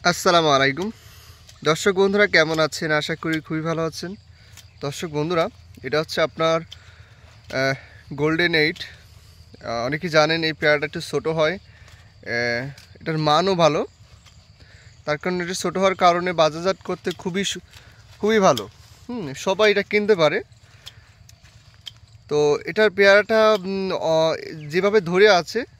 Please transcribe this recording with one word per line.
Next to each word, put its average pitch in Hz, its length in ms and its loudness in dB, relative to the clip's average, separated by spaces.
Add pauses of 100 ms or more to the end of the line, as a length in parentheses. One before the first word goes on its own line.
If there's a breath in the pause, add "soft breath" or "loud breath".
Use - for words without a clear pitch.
আসসালামু 170 440 2
আলাইকুম। 139 420 2 (720 soft breath)
দর্শক 160 300 0
বন্ধুরা, 196 320 4
কেমন 160 320 2
আছেন? 156 340 -2
আশা 151 220 -2
করি 160 260 -4
খুবই 160 200 -8
ভালো 160 260 -4
আছেন। 175 280 -10 (680 soft breath)
দর্শক 143 280 -8
বন্ধুরা, 160 400 -2 (340)
এটা 143 180 -2
হচ্ছে 165 220 -4
আপনার, 160 380 0
আহ, - 1120 -8 (380 loud breath)
Golden 160 420 -2
Eight। 160 260 2
আহ, - 1040 -12
অনেকেই 151 240 -6
জানেন 156 340 4
এই 160 80 -2
পেয়ারাটা 151 340 2
একটু 165 140 -10
ছোটো 151 320 -4
হয়, 160 220 0
আহ, - 1500 -8
এটার 160 180 -6
মানও 156 360 2
ভালো, 165 320 2 (1160 soft breath)
তার 151 140 -4
কারণে 180 260 -4
এটা 175 100 -8
ছোটো 180 260 -6
হওয়ার 190 140 2
কারণে 175 380 2
বাজারজাত 165 520 0
করতে 185 340 -6
খুবই 190 260 -6
সু-, 180 160 -8 (580 soft breath)
খুবই 214 200 2
ভালো। 135 300 2 (400)
হুম, 214 240 -10
সবাই 190 380 0
এটা 202 120 0
কিনতে 208 320 0
পারে। 165 280 0 (1900 loud breath)
তো 147 360 0
এটার 208 260 0
পেয়ারাটা, 196 500 4 (140)
উম, 190 380 -4
অ-, 160 440 0 (320)
যেভাবে 202 320 2
ধরে 185 280 4
আছে 185 320 2 (200)